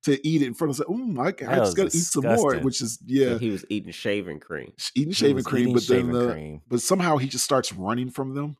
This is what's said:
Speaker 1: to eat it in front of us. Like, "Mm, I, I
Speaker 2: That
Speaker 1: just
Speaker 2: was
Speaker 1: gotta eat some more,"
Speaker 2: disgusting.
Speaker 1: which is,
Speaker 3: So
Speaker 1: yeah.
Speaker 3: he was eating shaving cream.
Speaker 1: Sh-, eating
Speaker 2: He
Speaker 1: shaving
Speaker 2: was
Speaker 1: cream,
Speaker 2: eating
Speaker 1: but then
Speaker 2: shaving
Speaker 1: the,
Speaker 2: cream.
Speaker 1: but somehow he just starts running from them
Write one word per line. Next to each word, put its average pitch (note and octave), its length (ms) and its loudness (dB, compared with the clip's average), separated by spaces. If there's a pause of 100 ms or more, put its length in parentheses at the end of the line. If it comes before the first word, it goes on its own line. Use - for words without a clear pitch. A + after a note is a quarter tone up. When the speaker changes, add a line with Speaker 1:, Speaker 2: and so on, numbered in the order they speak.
Speaker 1:
to C#3 220 2
eat D#3 160 4
it C3+ 40 2
in A#2+ 80 -4
front D#3+ 160 -2
of C3+ 100 -4
us. C#3+ 80 -2
Like, G3+ 100 -2
"Mm, A3+ 200 -4 (300)
I, B3+ 80 0
I - 0 -
Speaker 2:
That C4 40 4
Speaker 1:
just G#2 100 4
Speaker 2:
was E2+ 60 -2
Speaker 1:
gotta F#3+ 180 2
eat E3+ 120 0
some - 200 -2
more," C#3 260 4
Speaker 2:
disgusting. B2 60 0
Speaker 1:
which C3+ 240 -2
is, A2+ 160 -6 (160)
Speaker 3:
So - 0 -
Speaker 1:
yeah. B2+ 220 4
Speaker 3:
he A#2 140 -2
was F#2+ 200 -6
eating G2+ 220 -4
shaving F2+ 480 -4
cream. D2+ 380 -12
Speaker 1:
Sh-, - 160 -8
eating D3+ 200 0
Speaker 2:
He - 0 -
Speaker 1:
shaving - 140 4
Speaker 2:
was C3 160 2
Speaker 1:
cream, - 80 -4
Speaker 2:
eating B2 200 4
Speaker 1:
but A#2 160 2
then B2 140 6
Speaker 2:
shaving A#2+ 80 -2
Speaker 1:
the, B2 80 0
Speaker 2:
cream. D#2 480 -4
Speaker 1:
but B2 160 0
somehow F3 360 2
he C3 100 0
just B2+ 160 -2
starts C3 280 0
running A2+ 380 -4
from C3+ 240 -8
them D3 260 -6